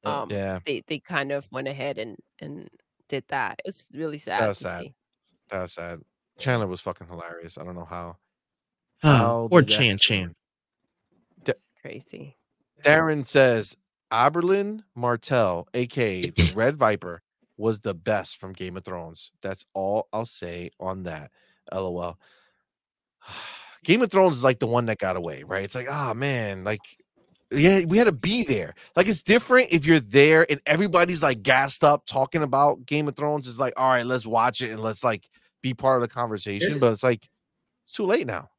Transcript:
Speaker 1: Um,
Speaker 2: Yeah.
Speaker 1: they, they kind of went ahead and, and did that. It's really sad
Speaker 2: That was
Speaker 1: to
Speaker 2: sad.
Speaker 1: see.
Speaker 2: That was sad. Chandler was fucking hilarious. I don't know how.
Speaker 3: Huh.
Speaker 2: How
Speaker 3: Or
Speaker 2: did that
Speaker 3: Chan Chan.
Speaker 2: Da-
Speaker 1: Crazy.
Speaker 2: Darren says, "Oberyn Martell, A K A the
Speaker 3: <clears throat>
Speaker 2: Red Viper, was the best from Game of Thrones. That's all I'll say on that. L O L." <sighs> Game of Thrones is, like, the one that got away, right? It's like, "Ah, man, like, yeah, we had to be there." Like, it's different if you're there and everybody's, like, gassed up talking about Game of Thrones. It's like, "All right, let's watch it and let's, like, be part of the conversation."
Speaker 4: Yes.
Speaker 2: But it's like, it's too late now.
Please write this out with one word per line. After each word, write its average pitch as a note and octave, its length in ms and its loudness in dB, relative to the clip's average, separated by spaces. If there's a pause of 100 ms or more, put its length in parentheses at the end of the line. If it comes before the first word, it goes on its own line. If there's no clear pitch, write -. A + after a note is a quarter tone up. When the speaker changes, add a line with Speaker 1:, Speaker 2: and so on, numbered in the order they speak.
Speaker 1:
Um, C#3+ 280 -6
Speaker 2:
Yeah. G2 340 -6
Speaker 1:
they, C3+ 220 -8
they D#3 120 -6
kind C#3 320 -6
of C#3+ 200 -6
went C3+ 160 -10
ahead C#3 320 -8
and, A2+ 180 -10 (220)
and D3 280 -14 (420)
did C3+ 200 -6
that. A#2+ 360 -6
It's - 280 -12
really D3+ 240 -8
sad G#2+ 240 -4
Speaker 2:
That A2 60 0
was G2 120 -4
Speaker 1:
to - 40 -12
Speaker 2:
sad. F2+ 180 -8
Speaker 1:
see. C#2+ 120 -16 (580)
Speaker 2:
That F#2+ 100 -6
was F2 120 -10
sad. E2+ 280 -12 (380)
Chandler A#2+ 280 0
was F2+ 140 -8
fucking F2+ 260 -10
hilarious. E2+ 520 -16
I D#2 40 -14
don't F2+ 120 -14
know E2+ 100 -14
how. F2 320 -14 (840)
Speaker 3:
Huh. D3 140 8
Speaker 2:
How A#2 340 0
Speaker 3:
Or F3 100 10
Speaker 2:
did - 80 2
that - 80 6
Speaker 3:
Chan A2 220 2
Chan. F#2 360 -2 (1080)
Speaker 2:
Da- B2+ 100 -2 (280)
Speaker 1:
Crazy. - 560 -18 (460)
Speaker 2:
Darren D3+ 440 2
says, B2 480 4 (360)
"Oberyn F3+ 720 0 (120)
Martell, A#2 800 0
A B2 100 -2
K G#2+ 400 -4
A F2+ 60 -6
the E2+ 200 2
Speaker 3:
<clears throat> F#2 40 -10
Speaker 2:
Red B2 220 0
Viper, G2 440 -2 (360)
was G#2+ 240 -2
the G2+ 120 -4
best F#2 440 -4
from F#2+ 160 -14
Game F#2 220 -12
of F#2 80 -14
Thrones. E2+ 480 -14 (120)
That's F#2+ 320 -10
all G2 360 -2
I'll A2+ 140 -6
say F2 540 -12
on F#2+ 240 -8
that. D#2 260 -12 (420)
L F#2+ 140 -6
O F2 160 -6
L." F2 180 -10 (1000)
<sighs> - 640 -20
Game G#3+ 180 4
of A3 100 0
Thrones F#3+ 240 4
is, A#2+ 80 -6
like, C3 160 4
the B2 80 -2
one A#2+ 180 0
that A2 140 -4
got F#2 160 -2
away, E2+ 280 -8
right? F#2+ 200 -6
It's G#2 120 -10
like, B2+ 140 -8
"Ah, C#3 240 -6
man, A#2 500 -4
like, G#2 180 -4 (680)
yeah, F3 340 6
we F3 120 2
had A#3 80 6
to G#3 60 4
be G3 320 -2
there." G2+ 320 -4 (200)
Like, F#3+ 120 4
it's G#3 160 -2
different B3 480 4
if D#3+ 140 2
you're D#3+ 140 6
there C#3+ 520 8
and C#3+ 160 -2
everybody's, F3 560 2
like, B2+ 180 0
gassed C3+ 420 2
up D3 220 4
talking C#3 380 -2
about C#3 420 2
Game D3 220 -2
of C#3 80 -8
Thrones. D3 320 -4
It's A#2 120 -12
like, C3 180 -2
"All C3 120 2
right, B2 160 2
let's B2+ 220 -2
watch A2+ 340 2
it A#2+ 100 -6
and A2 100 -10
let's, A2 220 -6
like, A2+ 240 -2 (360)
be C3 100 -4
part C3 280 2
of A#2+ 60 -2
the - 60 -12
conversation." G#2+ 580 -4
Speaker 4:
Yes. D3 80 -4
Speaker 2:
But A#2+ 140 4
it's G2+ 100 -6
like, B2 240 0 (580)
it's - 80 -18
too G#3+ 120 -4
late E3 220 0
now. F2 300 -8